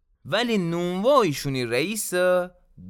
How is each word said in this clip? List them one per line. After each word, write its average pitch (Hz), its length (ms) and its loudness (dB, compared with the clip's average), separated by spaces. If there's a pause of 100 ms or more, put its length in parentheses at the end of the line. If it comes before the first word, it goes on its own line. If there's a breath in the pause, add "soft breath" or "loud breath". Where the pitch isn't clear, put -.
(260)
ولی 220 320 0
نونوایشونی 175 1080 0
رئیس 160 480 -2 (760)